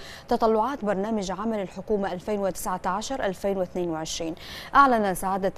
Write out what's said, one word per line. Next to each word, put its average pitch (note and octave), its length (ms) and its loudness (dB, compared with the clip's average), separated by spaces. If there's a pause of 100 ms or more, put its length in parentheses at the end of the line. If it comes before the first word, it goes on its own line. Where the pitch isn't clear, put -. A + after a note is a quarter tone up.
(280)
تطلعات A3+ 580 2
برنامج G3+ 460 0
عمل G#3+ 280 -4
الحكومة G3 460 -2
ألفين G3 340 -4
وتسعة F#3 460 -2
عشر G3+ 400 -2
ألفين G3 320 0
واثنين F3+ 320 -2
وعشرين. D#3+ 460 -4 (400)
أعلن A3+ 400 6
سعادة F#3+ 420 0